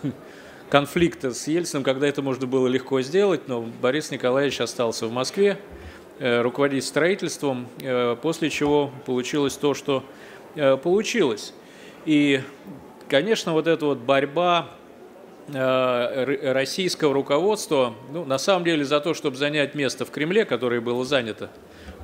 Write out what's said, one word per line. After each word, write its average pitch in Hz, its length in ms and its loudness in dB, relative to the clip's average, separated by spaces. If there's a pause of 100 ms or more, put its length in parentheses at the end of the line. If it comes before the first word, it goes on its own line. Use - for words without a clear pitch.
(280)
<laughs> - 420 -20
конфликта 143 640 2
с - 140 -8
Ельциным, 160 360 -2
когда 135 240 2
это 143 140 0
можно 131 240 -2
было 127 220 2
легко 131 340 0
сделать, 180 460 0
но 127 140 -4
Борис 123 500 -2
Николаевич 131 480 0
остался 117 480 -2
в 113 60 -6
Москве, 185 440 0 (640)
э, 120 220 2
руководить 131 420 0
строительством, 147 840 -2 (140)
э, 123 400 0
после 160 280 -2
чего 147 420 2 (140)
получилось 131 500 0
то, 143 180 0
что, 131 300 -2 (520)
э, 139 200 4
получилось. 175 800 0 (520)
И, 147 360 4 (640)
конечно, 170 460 2
вот 156 140 2
эта 151 180 2
вот 139 140 2
борьба, 143 680 2 (800)
э, 147 60 -12
р-, 131 1000 0
российского 143 600 0
руководства, 139 800 2 (180)
ну, 165 140 -8
на 135 120 0
самом 180 280 2
деле 160 180 2
за 147 160 2
то, 156 140 0
чтобы 135 240 -4
занять 147 360 0
место 135 300 -2
в - 80 -6
Кремле, 175 320 0
которое 120 380 0
было 120 240 -2
занято 120 440 -2 (540)